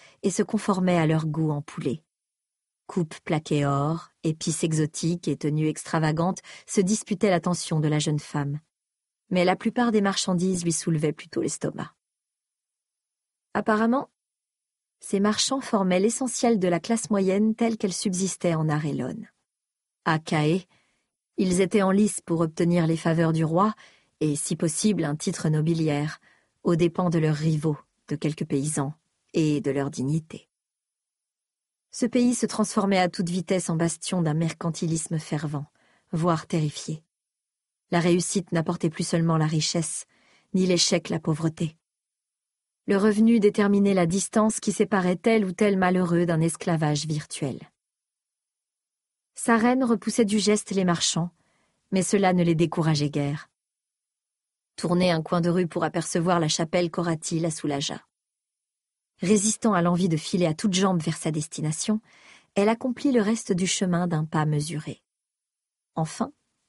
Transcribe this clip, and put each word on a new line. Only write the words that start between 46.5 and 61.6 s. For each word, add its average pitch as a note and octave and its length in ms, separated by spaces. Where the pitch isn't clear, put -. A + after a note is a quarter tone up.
virtuel. D3+ 540
Sa A#3 220
reine B3 260
repoussait A#3 420
du G#3 140
geste G#3 320
les F#3+ 140
marchands, E3+ 460
mais F#3 120
cela F#3+ 300
ne F3+ 100
les E3+ 120
décourageait D#3 540
guère. C#3+ 400
Tourner F3 360
un D#3+ 100
coin F3 200
de F3 80
rue F3 180
pour E3 160
apercevoir E3+ 560
la D#3 80
chapelle E3+ 440
Korati E3 480
la E3 120
soulagea. D3 520
Résistant G#3+ 540
à F3 80
l'envie F3 280
de D#3+ 80
filer F3 280
à E3+ 80
toutes F#3 200
jambes F#3 280
vers D#3+ 160
sa D#3+ 140
destination, D#3 680